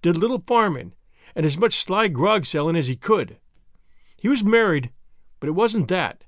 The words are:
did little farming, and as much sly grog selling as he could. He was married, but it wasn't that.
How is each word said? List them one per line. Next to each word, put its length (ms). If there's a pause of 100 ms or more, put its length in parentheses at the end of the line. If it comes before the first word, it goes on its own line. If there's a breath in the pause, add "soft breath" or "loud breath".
did 140
little 240
farming, 520 (440 soft breath)
and 100
as 100
much 180
sly 340
grog 380
selling 280
as 140
he 80
could. 400 (800)
He 100
was 160
married, 480 (480)
but 100
it 40
wasn't 340
that. 420